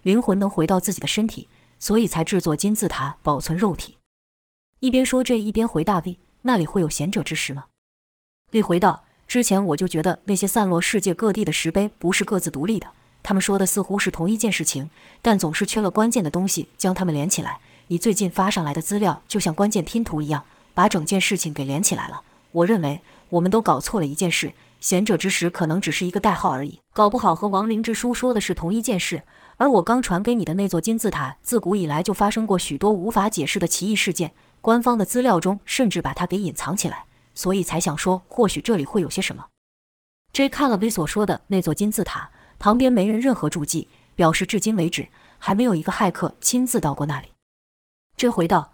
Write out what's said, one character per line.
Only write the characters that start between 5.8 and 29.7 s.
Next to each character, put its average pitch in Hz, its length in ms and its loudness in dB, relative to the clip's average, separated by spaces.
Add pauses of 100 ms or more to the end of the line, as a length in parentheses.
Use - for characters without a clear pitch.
答 196 180 2
V： 175 180 -8 (240)
那 240 160 2
里 160 80 2
会 185 160 0
有 156 80 0
贤 190 200 -2
者 202 120 -2
之 - 120 -6
石 - 200 -4
吗？ 139 120 -14 (840)
V 226 100 4
回 175 180 2
道： 180 260 2 (220)
之 247 160 0
前 202 260 2
我 160 80 2
就 185 120 0
觉 156 140 -2
得 175 240 0
那 202 100 0
些 196 100 -2
散 202 220 2
落 170 100 2
世 196 220 0
界 180 140 0
各 214 180 0
地 220 100 -2
的 185 80 -2
石 - 200 -2
碑 196 180 0
不 175 240 -4
是 208 100 2
各 202 160 0
自 180 120 -4
独 147 160 -6
立 214 120 0
的， - 100 -12 (340)
他 - 100 -2
们 190 80 2
说 196 180 2
的 190 60 2
似 190 160 -2
乎 190 180 -2
是 185 120 -2
同 165 180 -2
一 220 80 0
件 220 160 0
事 - 100 -2
情， 151 280 -4 (320)
但 220 160 4
总 160 160 -2
是 - 100 0
缺 - 160 -2
了 196 100 0
关 214 200 2
键 233 120 0
的 151 80 -2
东 180 160 0
西 175 300 -4
将 185 160 0
它 185 140 -2
们 160 80 0
连 147 160 0
起 - 100 -2
来。 - 200 -6 (260)
你 170 100 -2
最 214 160 2
近 185 180 0
发 190 200 0
上 185 120 -2
来 147 120 -2
的 156 80 -4
资 208 160 -2
料 190 280 0
就 208 140 -2
像 - 140 0
关 202 160 2
键 202 120 0
拼 226 220 -2
图 156 160 -4
一 147 80 -4
样， 147 160 -2 (300)
把 180 120 6
整 - 200 0
件 196 120 2
事 185 200 0
情 151 160 -6
给 143 100 -6
连 139 180 -2
起 196 120 0
来 - 140 -6
了。 - 140 -14 (300)
我 170 140 2
认 208 160 2
为 143 180 -4 (300)
我 175 100 2
们 180 100 2
都 220 120 2
搞 151 180 2
错 - 180 -4
了 170 60 0
一 143 100 -4
件 175 160 0
事， - 220 -2 (280)
贤 185 220 0
者 214 140 2
之 190 140 0
石 185 180 0
可 175 160 -4
能 165 160 0
只 180 100 -4
是 180 140 -2
一 180 60 -2
个 196 100 -2
代 202 140 4
号 170 180 0
而 135 140 -4
已， - 140 -14 (120)
搞 214 160 4
不 214 80 -2
好 208 180 2
和 208 140 -4
亡 196 180 0
灵 220 160 0
之 226 120 -2
书 240 180 -2
说 247 220 0
的 214 60 0
是 - 120 -2
同 170 220 -4
一 226 80 0
件 214 180 0
事。 - 220 -6 (340)
而 269 140 4